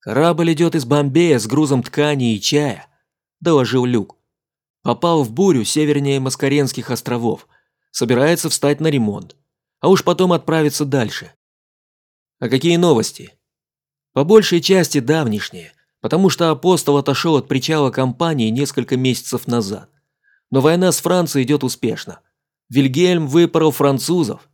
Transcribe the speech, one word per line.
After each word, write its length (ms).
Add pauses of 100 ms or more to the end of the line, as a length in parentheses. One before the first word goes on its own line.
«Корабль 520
идет 220
из 100
Бомбея 540
с 80
грузом 360
ткани 520
и 60
чая», 460 (540)
доложил 440
Люк. 320 (680)
«Попал 420
в 80
бурю 320
севернее 560
Маскаренских 720
островов. 580 (420)
Собирается 580
встать 320
на 60
ремонт, 500 (440)
а 80
уж 160
потом 280
отправиться 520
дальше». 480 (1040)
«А 100
какие 280
новости?» 560 (800)
«По 120
большей 360
части 400
давнишние, 720 (280)
потому 300
что 200
Апостол 460
отошел 400
от 120
причала 420
компании 580
несколько 480
месяцев 500
назад. 440 (600)
Но 100
война 320
с 80
Францией 440
идет 180
успешно. 580 (500)
Вильгельм 560
выпорол 460
французов. 800